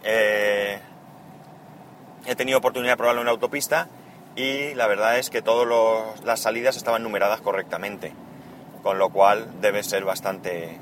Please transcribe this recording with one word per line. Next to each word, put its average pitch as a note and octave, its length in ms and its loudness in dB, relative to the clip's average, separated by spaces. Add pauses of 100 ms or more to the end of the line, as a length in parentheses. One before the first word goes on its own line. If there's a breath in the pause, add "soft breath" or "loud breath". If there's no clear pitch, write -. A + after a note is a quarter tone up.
Eh, G#2 720 2 (1500)
he B2 100 -2
tenido C3 220 2
oportunidad B2 340 2
de A#2+ 60 2
probarlo A#2+ 240 2
en A#2+ 60 0
la A#2+ 40 2
autopista C#3+ 560 -2 (480 loud breath)
y C#3 380 -4
la A#2+ 140 2
verdad A2 320 2
es C3 100 -6
que A#2 120 -2
todos A#2 240 2
los, A2+ 600 2
las A2+ 160 0
salidas A#2 340 0
estaban A#2 260 -2
numeradas G#2 380 0
correctamente, F#2 720 -6 (720 loud breath)
con G2 140 0
lo F#2+ 140 2
cual G2 500 2
debe G#2 200 0
ser G2 220 -2
bastante F#2 800 -6